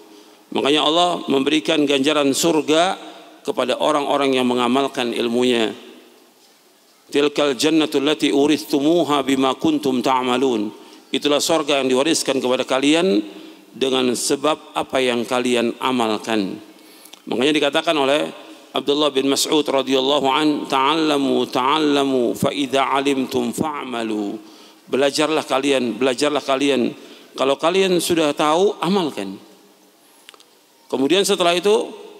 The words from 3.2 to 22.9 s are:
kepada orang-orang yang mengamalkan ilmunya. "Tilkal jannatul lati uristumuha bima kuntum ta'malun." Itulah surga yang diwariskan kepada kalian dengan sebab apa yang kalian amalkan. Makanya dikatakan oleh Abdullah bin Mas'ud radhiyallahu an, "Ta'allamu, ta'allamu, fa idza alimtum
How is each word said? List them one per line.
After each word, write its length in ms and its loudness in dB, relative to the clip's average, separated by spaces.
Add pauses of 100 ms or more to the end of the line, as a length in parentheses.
kepada 400 -2
orang-orang 560 0
yang 80 2
mengamalkan 640 0
ilmunya. 640 0 (1400)
"Tilkal 480 0
jannatul 480 2
lati 240 0
uristumuha 960 2
bima 320 0
kuntum 400 0
ta'malun." 720 0 (400)
Itulah 320 0
surga 400 0
yang 80 0
diwariskan 480 0
kepada 240 0
kalian 600 2 (520)
dengan 400 0
sebab 560 -2
apa 320 -2
yang 240 0
kalian 560 0
amalkan. 760 -2 (680)
Makanya 320 0
dikatakan 360 0
oleh 360 0 (400)
Abdullah 400 0
bin 160 0
Mas'ud 360 2
radhiyallahu 680 0
an, 160 2 (200)
"Ta'allamu, 840 2
ta'allamu, 840 2
fa 200 -2
idza 320 0
alimtum 640 0